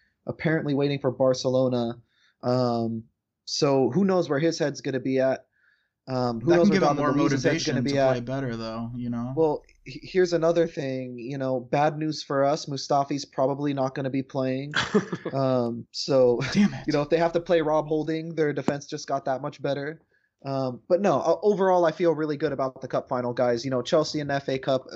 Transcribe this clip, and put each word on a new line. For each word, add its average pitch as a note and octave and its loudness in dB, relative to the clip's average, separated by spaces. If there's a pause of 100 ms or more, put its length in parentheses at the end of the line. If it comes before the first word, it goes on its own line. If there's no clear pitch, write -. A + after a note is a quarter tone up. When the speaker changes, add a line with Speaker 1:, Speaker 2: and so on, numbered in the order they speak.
(260)
Speaker 1:
apparently D3 -2
waiting C#3+ 0
for C3+ -2
Barcelona. B2+ 0 (420)
Um, A#2 0 (400)
so C3+ 2
who F3 2
knows F3+ 2
where C#3+ 0
his E3 0
head's D3 -2
gonna C3+ -4
be C3 0
at? C3 0 (640)
Um, B2 -2
who B2+ -2
Speaker 2:
That F3 6
Speaker 1:
knows E3+ 6
Speaker 2:
can - 6
Speaker 1:
where - 4
Speaker 2:
give D3+ 4
him C#3+ 2
Speaker 1:
David C#3 -2
Speaker 2:
more C#3+ 2
Speaker 1:
Luiz's C#3 2
head's - 0
Speaker 2:
motivation D#3 0
Speaker 1:
gonna B2 0
be C3 0
Speaker 2:
to C#3 0
Speaker 1:
at? C3 4
Speaker 2:
play B2 -2
better, B2+ -6
though, A2+ -8
you A#2+ -6
know? A#2+ -4
Speaker 1:
Well, D#3 2 (220)
he-, C3 -14
here's F3+ 2
another E3 4
thing, C3 -6
you B2+ -8
know, C3 -2
bad D3 0
news D3+ -4
for C#3 0
us. D3+ 0
Mustafi's C#3 -2
probably C#3 -2
not C3 -2
gonna C#3 -4
be C3+ -2
playing. C3 -4
Speaker 3:
<laughs> - -2
Speaker 1:
Um, B2 0
so, B2+ 4 (120)
Speaker 2:
Damn G3 4
it. C3 -10
Speaker 1:
you D3 0
know, D3 2
if D3 -6
they E3 4
have E3+ 2
to E3+ 0
play E3+ 2
Rob D3+ 2
Holding, D#3+ -2
their D3+ 2
defense C#3 -4
just - -12
got C#3 -4
that C3+ -2
much C#3+ -10
better. C#3+ -6 (460)
Um, C3 -4
but F3+ 4
no, D#3 4
o-, D3+ 0
overall, F#3 4
I D#3+ 4
feel E3+ 2
really D3+ -2
good D3 -2
about C3+ -4
the C3 -12
cup C3+ -4
final, B2 -2
guys. A#2+ 0
You C3+ -6
know, B2 -2
Chelsea D3+ 0
and D3 -4
the C#3 0
F C#3 -4
A C3+ 0
Cup, C3 -2